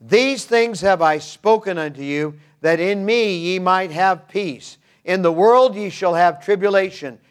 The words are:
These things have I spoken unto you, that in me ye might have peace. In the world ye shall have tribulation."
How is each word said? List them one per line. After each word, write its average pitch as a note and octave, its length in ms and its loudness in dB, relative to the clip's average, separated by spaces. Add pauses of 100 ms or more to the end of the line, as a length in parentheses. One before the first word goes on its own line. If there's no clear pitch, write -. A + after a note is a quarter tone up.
These A3+ 420 0
things A#3 380 -2
have F#3 200 2
I D#3 160 2
spoken G3 600 -2
unto D3 240 -8
you, D3 320 -4 (260)
that D#3+ 220 0
in G3 240 -2
me G#3+ 320 0
ye F3 200 -4
might F#3 340 -2
have F3+ 360 -2
peace. E3 500 -8 (280)
In F#3 160 -2
the E3+ 100 2
world A3+ 440 4
ye G3+ 140 -8
shall F3 260 -2
have E3+ 280 2
tribulation." F#3+ 760 -2 (120)